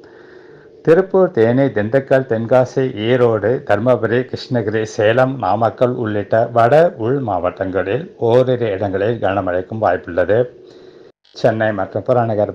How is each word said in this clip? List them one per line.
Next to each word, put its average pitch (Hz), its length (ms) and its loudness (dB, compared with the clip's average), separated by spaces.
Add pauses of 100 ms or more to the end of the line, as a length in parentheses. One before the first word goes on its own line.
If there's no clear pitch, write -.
(880)
திருப்பூர், 185 500 2
தேனி, 120 280 2 (100)
திண்டுக்கல், 131 560 0
தென்காசி, 123 520 0 (220)
ஈரோடு, 117 460 2 (180)
தர்மபுரி, 110 500 0 (120)
கிருஷ்ணகிரி, 110 520 -4 (120)
சேலம், 120 380 2 (120)
நாமக்கல் 113 580 0
உள்ளிட்ட 107 380 -2 (160)
வட 117 160 4 (320)
உள் 113 120 0 (120)
மாவட்டங்களில் 92 760 -2 (260)
ஓரிரு 120 440 2
இடங்களில் 98 480 -2
கனமழைக்கும் 95 600 -4
வாய்ப்புள்ளது. 90 540 0 (1000)
சென்னை 110 420 0
மற்றும் 95 300 -6
புறநகர் 110 460 0